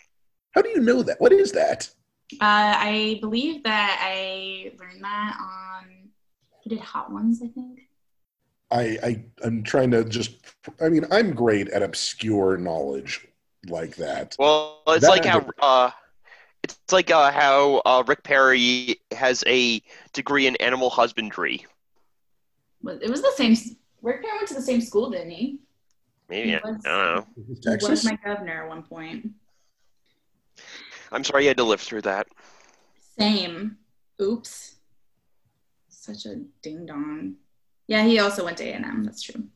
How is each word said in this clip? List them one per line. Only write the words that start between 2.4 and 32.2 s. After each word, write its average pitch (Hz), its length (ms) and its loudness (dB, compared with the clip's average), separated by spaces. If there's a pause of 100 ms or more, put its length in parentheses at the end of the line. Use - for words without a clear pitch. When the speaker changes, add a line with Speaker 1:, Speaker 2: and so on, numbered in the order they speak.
Speaker 2:
I 214 440 -2
believe 254 420 -4
that 208 380 0
I 190 760 -8
learned 185 240 -20
that 208 380 -8
on, 190 720 -16 (520)
he 220 80 -14
did 220 100 -6
Hot - 320 -12
Ones, 226 300 -2
I 240 60 -10
think. 254 320 -16 (880)
Speaker 1:
I, 117 320 -2
I, 120 240 -6 (200)
I'm 113 180 -4
trying 131 280 2
to 113 120 4
just, 113 320 -6 (460)
I 160 80 2
mean, 160 200 2
I'm 196 240 4
great 110 360 2
at - 120 0
obscure 95 760 0
knowledge 73 680 -6 (440)
like 82 260 -8
that. 73 420 -8
Speaker 3:
Well, 151 500 2
it's 160 160 4
Speaker 1:
That 160 60 10
Speaker 3:
like 190 140 6
how, 175 160 4
Speaker 1:
has 135 100 -6 (100)
Speaker 3:
uh, 127 320 6 (720)
it's - 120 -12 (140)
like, 180 180 4
uh, 147 220 6
how, 139 540 4
uh, 127 200 6
Rick 139 180 0
Perry 127 760 2 (120)
has 127 360 0
a 120 340 2 (300)
degree 139 360 0
in 127 100 0
animal 127 320 0
husbandry. 107 760 -2 (1160)
Speaker 2:
Well, - 200 -12
it - 80 -6
was 262 120 -4
the 539 160 2
same 226 160 4
s-, - 180 -2 (300)
Rick 233 200 -4
Perry 427 140 -6
went 415 140 -6
to 302 60 -10
the 269 60 -8
same 247 200 0
school, 226 300 -2
didn't 170 180 -8
he? 247 320 -8 (640)
Speaker 3:
Maybe, 104 220 -4
Speaker 2:
He 82 80 0
Speaker 3:
I 78 40 -4
Speaker 2:
was, 220 220 -10
Speaker 3:
don't 87 320 0
know. 92 40 -2
Speaker 1:
Is 110 60 -10 (120)
it 113 80 -18
Speaker 2:
he 131 60 -16
was 123 100 -16
Speaker 1:
Texas? 208 420 -2
Speaker 2:
my 220 220 -2
governor 180 380 -8
at 160 40 -14
one 165 160 -16
point. 165 460 -14 (1800)
Speaker 3:
I'm 127 140 -6
sorry 139 200 2
you 143 40 6
had 131 100 4
to 123 60 4
live 107 160 2
through 107 220 -10
that. 101 260 -2 (880)